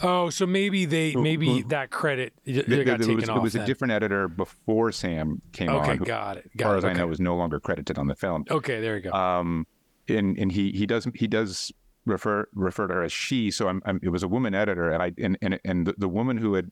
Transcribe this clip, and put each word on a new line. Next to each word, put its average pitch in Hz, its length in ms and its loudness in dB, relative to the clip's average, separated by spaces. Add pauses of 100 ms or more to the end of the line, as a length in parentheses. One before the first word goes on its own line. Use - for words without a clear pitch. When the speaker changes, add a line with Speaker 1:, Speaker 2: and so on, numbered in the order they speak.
Speaker 1:
Oh, 180 300 2
so 185 160 0
maybe 190 380 2
they, 160 280 2
Speaker 2:
Who, 131 100 2
Speaker 1:
maybe 156 240 2 (160)
Speaker 2:
who 117 60 -8
Speaker 1:
that 139 220 -2
credit 131 420 -2 (140)
y-, 139 100 -4
y-, 139 60 2
Speaker 2:
th-, - 40 -2
Speaker 1:
got - 0 -
Speaker 2:
th-, 131 200 2
there 120 120 2
Speaker 1:
taken 113 180 2
Speaker 2:
was, 113 120 0
Speaker 1:
off 110 100 0
Speaker 2:
it - 40 2
was 113 120 0
Speaker 1:
then. - 80 0
Speaker 2:
a 104 40 -4
different 127 260 0
editor 101 360 2
before 107 640 0
Sam 78 480 -2 (120)
came - 180 -2
Speaker 1:
Okay, 147 220 2
Speaker 2:
on, - 60 0
who, - 60 -2
Speaker 1:
got 107 320 -4
it, - 180 -18
Speaker 2:
as 107 80 -8
far 110 100 2
Speaker 1:
got - 20 6
it, 98 40 4
Speaker 2:
as 92 60 0
I 95 80 2
know, 90 100 0
Speaker 1:
okay. 85 80 0
Speaker 2:
was 78 100 -2
no 87 160 2
longer 82 220 0
credited 73 400 -4
on 69 80 0
the 69 80 0
film. 82 360 -2
Speaker 1:
Okay, 131 300 -2
there 110 160 -2
you 95 60 -6
go. 90 100 -4
Speaker 2:
Um, 90 540 0 (420)
and, 104 300 2
and 98 140 0
he, 98 200 2
he 98 140 0
does, 113 280 -2
he 117 120 0
does 107 460 -2 (340)
refer, 104 480 0
refer 98 340 0
to 90 60 -2
her 90 80 2
as 82 100 -2
she. 117 380 0
So 98 180 0
I'm, 92 180 -2
I'm, 95 180 0
it 92 60 2
was 87 120 0
a 98 60 -2
woman 110 260 0
editor, 95 380 2
and 82 100 2
I, 87 160 0
and, 95 240 0
and, 95 220 0
and 90 220 0
the, 98 120 0
the 98 100 0
woman 117 280 0
who 107 180 2
had, 90 180 0